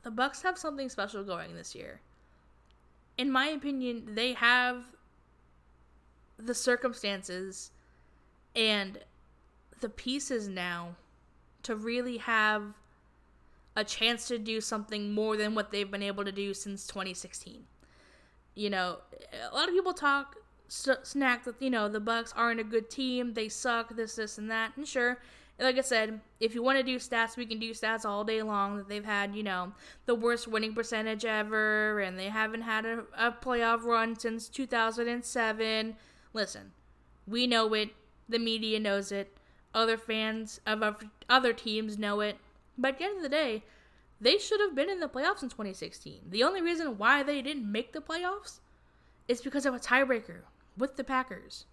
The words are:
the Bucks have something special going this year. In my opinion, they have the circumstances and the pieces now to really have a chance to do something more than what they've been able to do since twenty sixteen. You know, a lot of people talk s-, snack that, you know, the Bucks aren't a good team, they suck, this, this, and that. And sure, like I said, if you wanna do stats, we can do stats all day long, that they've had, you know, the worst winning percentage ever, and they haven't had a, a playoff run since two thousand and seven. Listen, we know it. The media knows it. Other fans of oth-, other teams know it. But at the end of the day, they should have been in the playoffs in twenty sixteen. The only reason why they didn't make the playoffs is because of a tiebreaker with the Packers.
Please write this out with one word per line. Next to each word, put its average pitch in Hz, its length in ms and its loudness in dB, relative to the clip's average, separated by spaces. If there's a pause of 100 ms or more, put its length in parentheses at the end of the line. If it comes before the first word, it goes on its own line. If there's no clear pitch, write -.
the 240 80 -10
Bucks 247 320 -2
have 359 140 0
something 277 300 -4
special 208 360 -6
going 170 320 -6
this 170 200 -12
year. - 240 -14 (1160)
In 262 140 2
my 262 160 4
opinion, 254 680 -4
they 240 180 2
have 247 520 4 (1500)
the 233 180 -4
circumstances 196 1160 -2 (840)
and 208 440 2 (840)
the 220 80 -4
pieces 247 580 -4
now 175 480 -6 (680)
to 226 120 -4
really 240 420 -2
have 214 560 2 (1040)
a 214 80 2
chance 226 460 0
to 240 100 0
do 220 220 -2
something 208 500 -4
more 214 240 2
than 214 180 0
what 208 160 0
they've 202 220 -2
been 202 100 -4
able 202 220 -2
to 196 80 -4
do 202 220 -4
since 196 340 -10
twenty 190 260 -6
sixteen. - 520 -14 (880)
You 208 140 -2
know, 185 300 0 (520)
a - 20 -16
lot 302 140 2
of 349 80 2
people 370 160 4
talk 277 460 0 (300)
s-, - 200 -6 (160)
snack 254 400 2
that, - 180 -8
you 269 80 2
know, 214 200 2
the 214 100 -2
Bucks 226 380 -2
aren't 233 240 2
a - 20 0
good 220 260 0
team, 247 440 -2
they 220 160 -2
suck, 233 480 -2
this, 220 180 -4
this, 214 220 -6
and 214 120 -8
that. 220 280 -2
And 294 100 -8
sure, 247 320 2 (380)
like 254 200 4
I 262 40 2
said, 220 380 2 (220)
if 226 120 2
you 233 80 -2
wanna 262 220 4
do 254 140 0
stats, 226 400 0
we 240 80 -4
can 220 140 -6
do 226 120 -4
stats 220 320 0
all 208 220 0
day 220 160 0
long, 202 340 0
that 202 140 -8
they've 208 160 -6
had, 202 280 0
you 214 100 -4
know, 185 280 -2 (340)
the 240 80 6
worst 233 360 2
winning 220 240 0
percentage 220 500 -2
ever, 214 800 2
and 185 180 -2
they 190 80 -4
haven't 220 360 -2
had 220 220 0
a, 226 200 -4 (120)
a 233 140 4
playoff 233 540 2
run 226 340 2
since 226 300 -4
two 269 160 -4
thousand 233 420 2
and 240 160 -2
seven. 220 720 0 (380)
Listen, 104 400 -4 (520)
we 240 220 2
know 226 260 4
it. 214 180 2 (360)
The 233 100 0
media 220 440 0
knows 202 320 0
it. 196 240 -4 (360)
Other 226 240 4
fans 220 680 -4
of 220 180 0
oth-, 214 220 -2 (240)
other 247 240 6
teams 214 440 -2
know 208 220 0
it. 208 180 0 (400)
But 269 180 2
at - 20 -14
the 330 80 -2
end 403 120 -2
of 349 60 -6
the 277 60 0
day, 262 340 2 (560)
they 269 180 6
should 415 220 2
have 381 160 2
been 302 140 2
in 381 100 -2
the 311 80 -2
playoffs 320 340 0
in 269 60 -6
twenty 208 260 -8
sixteen. - 460 -12 (100)
The 208 140 4
only 370 180 4
reason 320 360 0
why 254 260 6
they 285 180 0
didn't 254 300 -4
make 220 220 -2
the 311 80 -6
playoffs 359 580 -4 (720)
is 240 120 0
because 277 240 -2
of 262 80 2
a 247 60 -6
tiebreaker 247 600 2 (360)
with 277 200 -2
the 269 80 -4
Packers. 254 680 -6